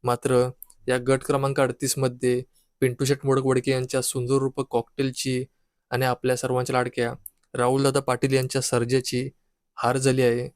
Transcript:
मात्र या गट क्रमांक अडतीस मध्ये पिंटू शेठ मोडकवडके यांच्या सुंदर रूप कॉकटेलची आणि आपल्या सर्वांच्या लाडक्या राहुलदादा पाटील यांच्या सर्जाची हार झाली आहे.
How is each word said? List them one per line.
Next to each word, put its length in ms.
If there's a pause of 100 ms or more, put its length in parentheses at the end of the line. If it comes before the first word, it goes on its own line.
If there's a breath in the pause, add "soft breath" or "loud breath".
मात्र 440 (400)
या 100 (100)
गट 160
क्रमांक 360
अडतीस 380
मध्ये 440 (400)
पिंटू 240
शेठ 200
मोडकवडके 460
यांच्या 300
सुंदर 360
रूप 240
कॉकटेलची 840 (480)
आणि 140
आपल्या 320
सर्वांच्या 380
लाडक्या 380 (400)
राहुलदादा 460
पाटील 340
यांच्या 280
सर्जाची 680 (480)
हार 200
झाली 240
आहे. 340